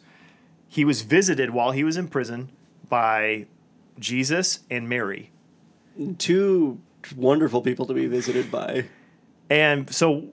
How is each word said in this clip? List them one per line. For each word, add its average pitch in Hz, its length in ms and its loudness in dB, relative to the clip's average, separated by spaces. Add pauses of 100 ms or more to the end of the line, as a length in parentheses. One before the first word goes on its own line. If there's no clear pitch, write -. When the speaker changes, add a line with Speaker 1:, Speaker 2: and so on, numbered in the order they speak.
(680)
Speaker 1:
he - 200 0
was 123 160 2
visited 135 480 2
while 120 220 0
he 139 120 -2
was 160 140 -2
in 180 100 -6
prison 123 420 -6 (380)
by 110 580 0 (520)
Jesus 131 640 -2 (100)
and 120 180 -6
Mary. 113 420 -4 (880)
Speaker 2:
Two 180 640 2 (360)
wonderful 135 440 4
people 127 260 -2
to 131 80 -4
be 131 120 0
visited 123 440 -2
by. - 340 -4 (640)
Speaker 1:
And 147 420 2
so 160 400 2